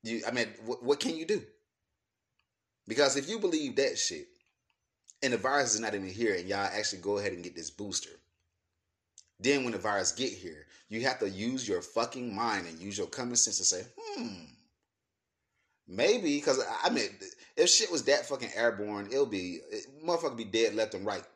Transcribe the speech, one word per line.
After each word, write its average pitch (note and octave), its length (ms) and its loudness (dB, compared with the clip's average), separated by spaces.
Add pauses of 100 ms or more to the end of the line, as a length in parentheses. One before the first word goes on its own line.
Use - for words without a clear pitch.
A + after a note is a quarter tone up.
you. A2+ 240 -4
I A#2 60 -2
mean, A#2+ 160 2 (180)
wh-, B2 160 -6
what C#3+ 160 4
can E3 180 -2
you D#3+ 80 -6
do? F#3+ 160 0 (1500)
Because C3+ 280 4
if C#3 120 -2
you A3 100 -4
believe D#3 380 0
that C3+ 200 2
shit, D#2 300 -4 (960)
and C3 120 2
the A#2 40 2
virus B2+ 380 2
is G#2 60 -2
not G#2+ 140 -2
even F#2+ 140 -4
here, G#2 260 0
and F2+ 140 -4
y'all G2 120 0
actually G2 420 -2
go G2+ 160 2
ahead G2+ 140 0
and F2 100 -10
get F2+ 140 -12
this E2+ 140 -10
booster, G2+ 400 -6 (1300)
then C3 240 2
when A#2+ 80 -2
the G2+ 60 -4
virus G2 340 0
get B2 180 -4
here, F2 360 -14 (220)
you A2+ 120 -6
have C3 180 0
to G#2 100 0
use A2+ 400 -4
your F2+ 140 0
fucking A#2+ 500 -2
mind G2+ 360 -2
and D#2+ 100 -12
use G2 180 -8
your F#2 120 -4
common B2 260 -6
sense A2 240 4
to F#2 60 -2
say, F#2 200 2 (140)
"Hmm, B2+ 460 -8 (1400)
maybe," D3 520 4
'cause C3 200 4
I, A2 260 0
I F#3 40 6
mean, A2+ 180 2 (480)
if E3+ 120 6
shit G#3+ 220 6
was C#3 140 0
that C3+ 220 4
fucking B2 280 -4
airborne, G#2 580 0
it'll C#3 140 4
be, F2+ 340 -4 (100)
it, G#2+ 160 -6 (180)
motherfucker E3 320 0
be A2+ 80 -6
dead G#2 300 4
left A2 200 0
and F#2+ 100 -6
right. G2 200 -4 (120)